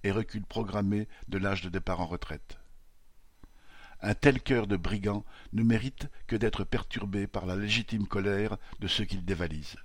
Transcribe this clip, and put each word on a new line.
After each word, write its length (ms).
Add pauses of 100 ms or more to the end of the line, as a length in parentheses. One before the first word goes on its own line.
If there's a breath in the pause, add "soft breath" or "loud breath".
et 60
recul 340
programmé 640 (200 loud breath)
de 100
l'âge 240
de 80
départ 300
en 60
retraite. 520 (1400 loud breath)
Un 140
tel 280
cœur 240
de 100
brigand 480 (300 loud breath)
ne 80
mérite 460 (180 soft breath)
que 100
d'être 280
perturbé 640
par 200
la 100
légitime 500
colère 520 (200 loud breath)
de 100
ceux 180
qu'il 180
dévalise. 600